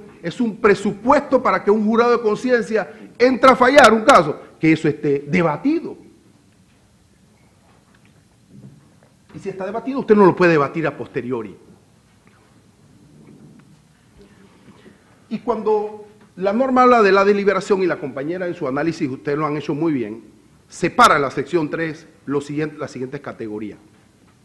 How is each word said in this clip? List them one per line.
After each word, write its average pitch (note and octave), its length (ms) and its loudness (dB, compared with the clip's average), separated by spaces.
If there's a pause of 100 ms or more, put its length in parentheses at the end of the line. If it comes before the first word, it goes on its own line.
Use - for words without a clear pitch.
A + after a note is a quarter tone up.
(220)
es E3+ 180 -10
un A3 180 -4
presupuesto B3 840 2
para F#3 220 -2
que G3+ 80 2
un G#3+ 120 2
jurado A3+ 280 2
de A#3 100 0
conciencia G#3+ 720 -2 (260)
entre C4 320 4
a B3+ 60 6
fallar B3+ 360 6
un A3 100 2
caso, F#3+ 380 4 (200)
que D#3+ 120 2
eso D#3 160 0
esté C#3+ 400 -2
debatido. E3 720 -2 (3250)
Y - 60 -18
si G3 100 -14
está F#3+ 160 -10
debatido, A3+ 340 -8
usted G#3+ 160 4
no G3+ 120 6
lo E3 80 2
puede F3+ 160 2
debatir D3+ 340 0
a C#3+ 100 -6
posteriori. A#2+ 600 -10 (3750)
Y A#3 100 -8
cuando G#3+ 680 -4 (300)
la F#3+ 180 -2
norma B3+ 300 2
habla B3 180 6
de G3 100 4
la G3 140 4
deliberación, G3 560 0
y F#3 60 0
la D3+ 120 -2
compañera D3+ 460 -8
en F3 80 -6
su D#3+ 140 -8
análisis, D3 420 -4
ustedes C#3+ 300 -6
lo D#3 80 -2
han D3 100 -4
hecho D#3+ 160 -6
muy D#3+ 180 -2
bien, A#2 320 -6 (460)
separa F3 480 2
la C#3 140 -2
sección D3+ 400 -4
tres D#3+ 340 -8 (220)
lo C#3 140 -4
siguiente, D3 360 -8
las C#3 140 -10
siguientes C3 300 -12
categorías. G#2+ 580 -12 (640)